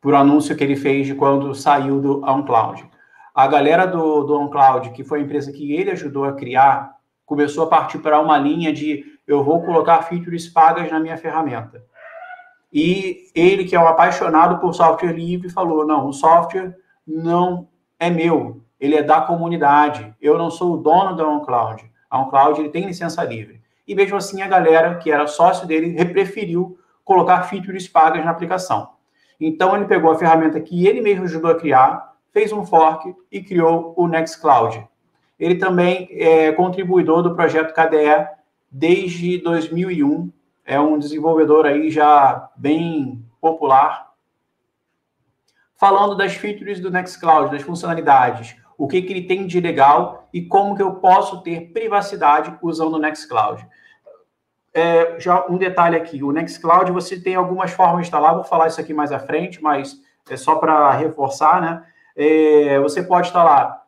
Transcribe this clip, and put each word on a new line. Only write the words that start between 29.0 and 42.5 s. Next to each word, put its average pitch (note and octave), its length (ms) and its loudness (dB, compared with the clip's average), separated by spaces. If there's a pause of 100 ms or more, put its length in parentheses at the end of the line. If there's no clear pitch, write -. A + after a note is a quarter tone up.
Então, E3 320 0
ele G3+ 120 -2
pegou E3 260 2
a D3+ 60 2
ferramenta D#3+ 420 2
que F3 260 -2
ele A#3+ 140 4
mesmo G3+ 240 0
ajudou E3 280 -4
a D#3+ 40 4
criar, C3+ 580 2 (160)
fez G#3 220 0
um G3+ 140 -8
fork F3+ 500 2 (160)
e G3 100 -12
criou E3 540 0
o F3 100 2
Nextcloud. C3 800 0 (540)
Ele E3+ 160 0
também F3+ 560 0
é D#3+ 400 4
contribuidor F3+ 720 0
do E3+ 100 -2
projeto D#3+ 400 0
K E3 120 2
D D#3 200 2
E D3+ 220 2 (420)
desde F3 680 -2
dois E3 340 -4
mil F3+ 180 -4
e D#3+ 140 -2
um. D3+ 260 -2 (360)
É C3+ 120 -4
um D3+ 220 0
desenvolvedor D3+ 680 2
aí D3 240 0
já D3 640 4